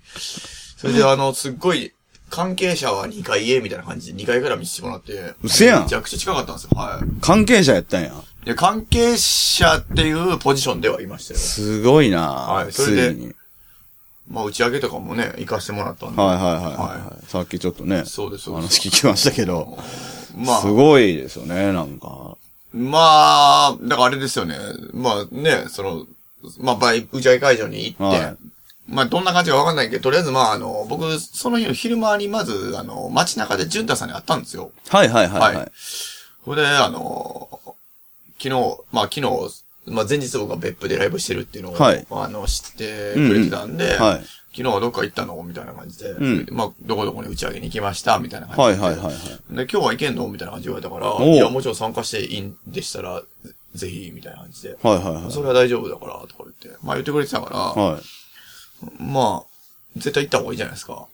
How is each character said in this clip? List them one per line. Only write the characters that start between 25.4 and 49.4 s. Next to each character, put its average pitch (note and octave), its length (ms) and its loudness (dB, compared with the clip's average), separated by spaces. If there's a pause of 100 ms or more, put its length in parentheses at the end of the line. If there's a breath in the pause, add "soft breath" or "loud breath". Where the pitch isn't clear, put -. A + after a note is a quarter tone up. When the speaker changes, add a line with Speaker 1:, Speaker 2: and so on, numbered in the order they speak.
Speaker 1:
そ - 140 -10
の、 E2+ 240 -6 (520)
ま B2+ 140 0
あ、 - 20 0
バ A2+ 200 2
イ-、 A2+ 180 -2
打 C3+ 80 -6
ち B2+ 80 4
上 B2+ 60 10
げ B2+ 40 6
会 C3 200 4
場 G#2 100 -4
に G#2+ 160 -8
行 - 100 -8
っ - 20 -20
て、 F#2+ 60 -6
Speaker 2:
は F2 280 0
い。 - 60 -14 (520)
Speaker 1:
ま C3+ 140 0
あ、 - 20 2
ど E3+ 160 0
ん F#3 40 -2
な F3+ 100 2
感 F3+ 100 4
じ E3+ 60 0
か C3+ 80 6
わ D3 80 4
か E3 80 2
ん - 20 -4
な C#3 60 2
い A2+ 80 -2
け C3 80 -4
ど、 - 60 -6
と C3 60 2
り C#3+ 60 4
あ F3+ 40 4
え - 20 2
ず、 D3+ 80 -2
ま C3 140 2
あ、 A2 100 4
あ G#2 40 -2
の、 G#2 300 -6
僕、 D#3+ 320 -4
そ - 300 -6
の A#3+ 80 2
日 A3+ 80 0
の B2+ 80 -2
昼 A#3 240 -2
間 G#3+ 180 2
に G3+ 120 -4
ま G#3 160 -2
ず、 G2+ 340 -4
あ - 40 -8
の、 - 300 -10
街 E3 260 0
中 - 200 -2
で E3+ 100 -2
潤 G3+ 140 -4
太 D3+ 140 -2
さ - 100 -6
ん - 20 -10
に - 60 -10
会 D#3+ 80 -12
っ - 20 -20
た E3 120 0
ん A#2 40 -6
で - 60 -12
す - 80 -14
よ。 E2+ 160 -12 (180)
Speaker 2:
は G3 160 6
い B2+ 60 6
は A2+ 140 6
い F2 40 2
は G2 80 -6
い - 40 2
は G#2+ 120 6
い。 - 40 -4
Speaker 1:
は - 80 -4
い。 - 80 -14 (760 loud breath)
ほ C#3+ 80 -6
い - 20 -4
で、 D3+ 100 4
あ C#3 220 4
の、 - 720 -10 (840)
昨 C3+ 60 -6
日、 C3 300 0 (120)
ま A#2 120 2
あ、 - 20 0
昨 - 120 -6
日、 C#3+ 60 -4 (640)
ま A2 180 -2
あ、 G#2+ 60 -4
前 C#3+ 80 2
日 C3 220 -4
僕 G#2 100 -4
が - 80 -6
別 F2 240 -6
府 F#2+ 80 -6
で F#2 80 -2
ラ F#2 80 0
イ G2 60 0
ブ F#2+ 80 -4
し - 80 -6
て - 80 -4
る - 60 -4
っ - 40 -8
て - 140 -16
い - 20 -12
う F2+ 40 -12
の F2+ 80 -12
を、 - 20 -10
Speaker 2:
は A#2 180 4
い。 - 180 -4
Speaker 1:
あ G#2 180 -6
の、 G2+ 180 -10
知 - 240 0
っ - 20 -20
て G#2+ 400 -8
く A#2+ 220 4
れ A2 100 6
て F2 60 2
た - 160 -6
ん C#3 100 -10
で、 E3+ 80 -2
Speaker 2:
う - 40 0
ん - 40 0
う - 40 0
ん。 A2+ 60 2
は G2+ 140 4
い。 - 60 -10 (320 loud breath)
Speaker 1:
「昨 B2+ 140 -4
日 A2 60 2
は G2 60 0
ど A#2 80 0
っ A#2+ 40 -4
か A2+ 100 -4
行 G#2 80 -4
っ - 40 -18
た - 120 -6
の？」 C#3 160 -12
み F2 120 -14
た - 80 -12
い - 40 -14
な - 60 -14
感 - 160 -16
じ - 100 -18
で。 G2+ 120 -10
Speaker 2:
う A#2 140 -6
ん。 A#2 260 0
Speaker 1:
ま A2+ 140 -4
あ、 G2 60 -6 (120)
「ど A2 140 -4
こ G#2 80 -2
ど - 80 -2
こ - 100 -12
に - 60 -12
打 - 80 -10
ち - 100 -6
上 - 60 -6
げ G2 80 -12
に - 60 -10
行 - 60 -8
き A2 80 -6
ま G2+ 140 -4
し - 80 -10
た」 A2+ 180 2
み B2 80 -8
た G#2+ 100 -12
い - 20 -12
な - 60 -14
感 B2 260 4
じ F#2 60 0
で。 G2 60 -2
Speaker 2:
は F2+ 60 2
い D#2+ 40 0
は E2 40 -6
い F#2 40 -8
は F2 80 -4
い - 20 -6
は - 0 -
い。 - 440 -14